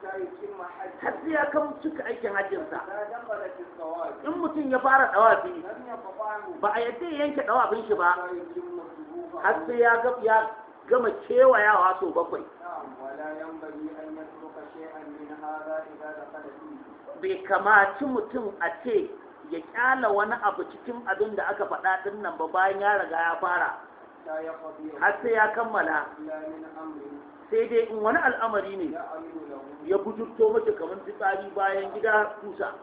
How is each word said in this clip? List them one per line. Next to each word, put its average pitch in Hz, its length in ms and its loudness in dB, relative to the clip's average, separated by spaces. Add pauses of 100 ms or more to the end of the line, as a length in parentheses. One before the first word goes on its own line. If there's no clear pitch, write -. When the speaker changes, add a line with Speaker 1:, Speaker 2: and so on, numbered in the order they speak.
Speaker 1:
حتى 190 160 -8
يتم 214 380 -8
حجه. - 440 -10
Speaker 2:
Har - 120 -2
sai - 180 -6
ya 294 140 2
kam-, 294 360 0
cika 311 240 -6
aikin 226 280 -4
hajjinsa. 185 460 -2
Speaker 1:
إذا 208 300 -6
دخل 226 340 -6
في 180 180 -10
الطواف. 170 520 -8 (120)
Speaker 2:
In 311 60 -2
mutum 311 400 -2
ya 254 80 4
fara 262 280 8
tawafi, 208 420 6
Speaker 1:
لم 190 380 -10
يقطعه. 214 760 -8
Speaker 2:
ba 208 120 4
a 226 60 2
yarda 233 260 -2
ya 320 200 -4
yanke 285 180 0
tawafin 226 440 4
shi 208 60 4
ba. 175 180 6
Speaker 1:
حتى 180 260 -2
يتم 349 300 -10 (120)
وجوبه. - 640 -10
Speaker 2:
Har 208 120 4 (120)
sai 240 120 -2
ya 233 180 8
ga, 247 220 2
ya 220 180 4 (500)
gama 233 220 4 (180)
kewayawa 214 720 8
sau 170 120 -2
bakwai. - 320 -2
Speaker 1:
نعم، - 520 -12
ولا 156 360 -10
ينبغي 156 600 -10
أن 156 180 -12
يترك 156 460 -14 (140)
شيئا 160 300 -14
من 147 320 -14
هذا 151 520 -8
إذا 151 280 -12
دخل - 320 -12
فيه. - 320 -14 (460)
Speaker 2:
Bai 190 220 -4
kamaci 196 640 4
mutum 240 520 -4
a 170 120 -2 (100)
ce 226 300 0 (360)
ya 165 160 -8
kyala 247 480 2
wani 208 240 2 (100)
abu 196 200 0
cikin - 420 -10
abin 202 300 -2
da 175 120 -2
aka 202 180 -2
faɗa 190 380 0
ɗin 202 180 -6
nan 170 160 -6
ba 160 100 -2
bayan 190 340 2
ya 202 160 4
riga 165 200 -2
ya 170 180 2
fara. 175 420 0 (460)
Speaker 1:
حتى 160 200 -6
يقضي. 156 560 -10
Speaker 2:
Har 202 220 6
sai 240 120 0
ya 214 200 6
kammala. 170 520 0 (140)
Speaker 1:
إلا 156 200 -8
من 156 280 -10
أمر. 160 340 -12 (500)
Speaker 2:
Sai 220 160 4
dai 226 220 4
in 220 120 -4
wani 226 160 6
al'amari 220 580 0
ne 175 160 -4
Speaker 1:
يعرض 320 320 -8 (260)
له. 277 100 -12 (220)
Speaker 2:
ya 180 160 2
bujurto 214 520 2
mace 226 240 2
kamar 170 320 -6
fitsari, 196 500 -2
bayan 196 380 0
gida, 214 480 2
tusa. 196 300 -6 (120)